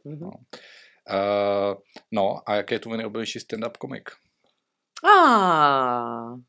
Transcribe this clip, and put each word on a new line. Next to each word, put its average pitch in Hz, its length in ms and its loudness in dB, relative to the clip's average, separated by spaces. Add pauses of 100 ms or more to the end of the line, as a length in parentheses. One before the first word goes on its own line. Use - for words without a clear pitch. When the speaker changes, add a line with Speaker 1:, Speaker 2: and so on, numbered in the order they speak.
Speaker 1:
Mhm. 147 160 -14
Speaker 2:
No. 175 100 -14 (800)
Eh, 101 640 0 (380)
no, 104 240 0 (100)
a 104 80 -2
jaký 104 200 -2
je 110 40 -2
tvůj 113 180 -10
nejoblíbenější 113 420 -8
stand-up 113 400 -8
komik? - 320 -14 (1040)
Speaker 1:
A, 135 1200 4 (140)